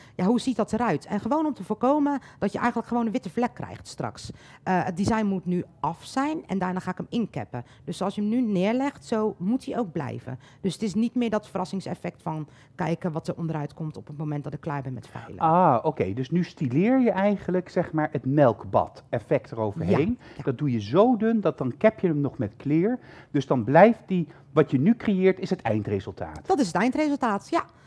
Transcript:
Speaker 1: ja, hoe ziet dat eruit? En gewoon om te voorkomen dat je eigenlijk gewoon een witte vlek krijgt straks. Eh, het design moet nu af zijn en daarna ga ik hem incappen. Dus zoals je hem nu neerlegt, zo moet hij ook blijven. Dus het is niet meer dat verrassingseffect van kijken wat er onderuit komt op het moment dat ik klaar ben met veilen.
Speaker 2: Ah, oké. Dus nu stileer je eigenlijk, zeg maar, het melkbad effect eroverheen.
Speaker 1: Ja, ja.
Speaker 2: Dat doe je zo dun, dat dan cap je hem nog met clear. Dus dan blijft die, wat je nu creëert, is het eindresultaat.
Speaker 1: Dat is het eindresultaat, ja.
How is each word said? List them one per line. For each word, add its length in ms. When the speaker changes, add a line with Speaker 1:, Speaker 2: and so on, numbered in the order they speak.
Speaker 1:
ja, 100
hoe 140
ziet 160
dat 180
eruit? 320
En 140
gewoon 260
om 80
te 100
voorkomen 560
dat 120
je 60
eigenlijk 300
gewoon 180
een 60
witte 180
vlek 240
krijgt 340
straks. 440
Eh, 220
het 120
design 280
moet 200
nu 180
af 260
zijn 420
en 100
daarna 220
ga 120
ik 60
hem 120
incappen. 540
Dus 140
zoals 180
je 60
hem 80
nu 120
neerlegt, 640
zo 320
moet 280
hij 140
ook 120
blijven. 480
Dus 120
het 100
is 100
niet 220
meer 140
dat 200
verrassingseffect 580
van 300
kijken 360
wat 160
er 100
onderuit 360
komt 240
op 100
het 100
moment 260
dat 100
ik 80
klaar 200
ben 120
met 140
veilen. 320
Speaker 2:
Ah, 460
oké. 280
Dus 160
nu 140
stileer 560
je 120
eigenlijk, 580
zeg 220
maar, 200
het 140
melkbad 840
effect 420
eroverheen. 680
Speaker 1:
Ja, 60
ja. 60
Speaker 2:
Dat 140
doe 140
je 100
zo 360
dun, 240
dat 160
dan 200
cap 220
je 80
hem 140
nog 160
met 200
clear. 420
Dus 160
dan 160
blijft 420
die, 220
wat 180
je 80
nu 160
creëert, 440
is 100
het 120
eindresultaat. 840
Speaker 1:
Dat 120
is 80
het 80
eindresultaat, 760
ja. 160